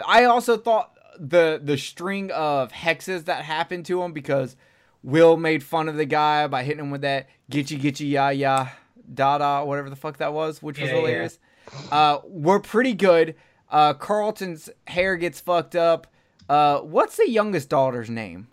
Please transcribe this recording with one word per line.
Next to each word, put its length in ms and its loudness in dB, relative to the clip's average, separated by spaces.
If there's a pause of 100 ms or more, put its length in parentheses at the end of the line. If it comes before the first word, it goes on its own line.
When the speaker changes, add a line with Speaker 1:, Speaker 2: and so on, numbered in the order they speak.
Speaker 1:
I 180 6
also 320 2
thought 400 -2 (220)
the, 440 2
the 140 -2
string 540 -8
of 420 -2
hexes 540 -4
that 180 -4
happened 420 -6
to 160 -2
him 100 -8
because 440 -4 (460)
Will 340 6
made 260 -2
fun 260 -4
of 80 -8
the 100 -2
guy 400 2
by 160 -4
hitting 220 -6
him 60 -8
with 120 -8
that 260 -4 (220)
"gitchy, 300 -4
gitchy, 300 -4
ya, 200 2
ya, 380 0 (440)
da, 260 2
da," 260 0
whatever 260 -6
the 60 -14
fuck 220 -10
that 140 -4
was, 300 -6
which 180 -10
was 100 -4
Speaker 2:
Yeah, 40 -2
yeah. 60 0
Speaker 1:
hilarious, 380 -2 (520)
uh, 340 4
were 360 2
pretty 340 0
good. 400 4 (340)
Uh, 260 4
Carlton's 760 -6 (160)
hair 300 0
gets 240 -6
fucked 340 -2
up. 320 0 (420)
Uh, 320 4
what's 360 -2
the 120 2
youngest 400 -2
daughter's 420 0
name? 420 -10